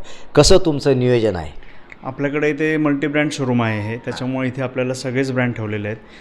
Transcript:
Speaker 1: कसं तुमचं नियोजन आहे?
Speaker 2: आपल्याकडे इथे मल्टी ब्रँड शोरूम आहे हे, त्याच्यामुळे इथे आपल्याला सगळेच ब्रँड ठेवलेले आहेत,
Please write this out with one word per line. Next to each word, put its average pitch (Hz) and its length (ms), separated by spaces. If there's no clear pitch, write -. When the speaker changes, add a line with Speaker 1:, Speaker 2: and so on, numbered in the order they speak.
Speaker 1:
कसं 151 220
तुमचं 143 420
नियोजन 120 380
आहे? 78 160
Speaker 2:
आपल्याकडे 143 480
इथे 156 260
मल्टी 147 300
ब्रँड 147 260
शोरूम 123 300
आहे 110 180
हे, 110 160
त्याच्यामुळे 131 520
इथे 135 140
आपल्याला 127 320
सगळेच 131 380
ब्रँड 123 220
ठेवलेले 107 340
आहेत, 107 100